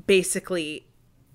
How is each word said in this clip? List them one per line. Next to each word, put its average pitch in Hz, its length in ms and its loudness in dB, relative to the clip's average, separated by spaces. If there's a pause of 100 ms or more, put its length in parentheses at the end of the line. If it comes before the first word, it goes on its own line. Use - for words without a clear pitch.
basically 180 800 0 (500)